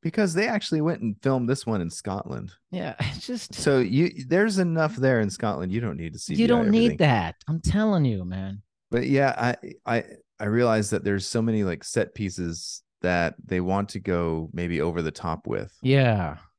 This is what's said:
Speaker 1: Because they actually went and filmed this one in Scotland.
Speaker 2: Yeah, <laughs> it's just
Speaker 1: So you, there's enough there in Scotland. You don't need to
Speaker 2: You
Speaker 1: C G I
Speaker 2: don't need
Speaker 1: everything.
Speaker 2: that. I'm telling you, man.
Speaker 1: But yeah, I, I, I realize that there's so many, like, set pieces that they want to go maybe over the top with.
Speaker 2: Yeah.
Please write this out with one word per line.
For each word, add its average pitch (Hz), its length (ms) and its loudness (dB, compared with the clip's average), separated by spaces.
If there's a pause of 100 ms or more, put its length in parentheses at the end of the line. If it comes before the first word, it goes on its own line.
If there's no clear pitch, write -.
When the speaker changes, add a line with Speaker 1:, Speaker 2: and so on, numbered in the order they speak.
Speaker 1:
Because 180 300 0
they 202 160 2
actually 208 320 0
went 156 220 0
and 110 200 -2
filmed 131 240 2
this 131 200 0
one 110 160 0
in 82 80 -4
Scotland. - 600 -8 (180)
Speaker 2:
Yeah, 180 260 -6
<laughs> - 40 -8
it's - 260 -6
just 247 280 -8
Speaker 1:
So 139 260 4
you, 131 460 0
there's 196 320 2
enough 165 380 0
there 127 240 4
in 107 80 2
Scotland. 92 440 -4
You 113 100 -2
don't 85 160 -6
need 82 160 -8
to - 20 -14
Speaker 2:
You - 20 -14
Speaker 1:
C - 180 -6
G 220 80 4
I - 20 4
Speaker 2:
don't 233 240 4
need 226 140 4
Speaker 1:
everything. 185 140 2
Speaker 2:
that. 110 360 4 (120)
I'm 160 140 -2
telling 202 460 2
you, 101 180 0
man. 95 380 -6 (280)
Speaker 1:
But 123 180 0
yeah, 139 280 4
I, - 380 -4 (240)
I, - 60 -4 (340)
I 110 80 -6
realize 110 440 4
that 107 140 -2
there's 98 220 0
so 117 160 0
many, 110 220 2
like, 87 200 -4
set - 300 -2
pieces 90 680 -6 (200)
that 87 320 2 (100)
they 92 160 -2
want 98 300 -2
to 98 100 -8
go 82 540 -2
maybe 85 260 -2
over 82 220 0
the 78 80 -2
top 80 360 -6
with. - 360 -6
Speaker 2:
Yeah. 117 560 2 (200)